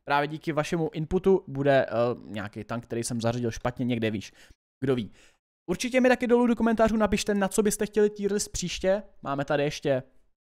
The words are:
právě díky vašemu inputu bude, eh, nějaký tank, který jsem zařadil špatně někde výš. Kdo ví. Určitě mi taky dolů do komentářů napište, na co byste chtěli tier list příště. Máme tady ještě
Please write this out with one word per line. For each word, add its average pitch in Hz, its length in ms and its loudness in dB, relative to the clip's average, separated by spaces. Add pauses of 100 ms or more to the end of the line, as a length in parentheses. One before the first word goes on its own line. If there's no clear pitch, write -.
právě 143 240 0
díky 151 240 -6
vašemu 156 420 -2
inputu 180 540 2
bude, 135 380 4
eh, - 60 -8 (340)
nějaký 104 380 -10
tank, 117 200 -8
který 117 200 -4
jsem 117 180 -4
zařadil 117 300 0
špatně 123 340 -4
někde 113 260 0
výš. 104 220 -8 (500)
Kdo 131 120 2
ví. 110 160 -4 (580)
Určitě 247 320 -2
mi 254 80 6
taky 247 180 2
dolů 240 200 6
do 233 80 2
komentářů 226 420 2
napište, 208 380 0
na 196 120 0
co 214 160 0
byste 208 220 -2
chtěli 208 240 2
tier 202 240 -4
list 208 140 -2
příště. 190 560 -2 (180)
Máme 139 240 -4
tady 147 180 0
ještě 143 400 -2 (480)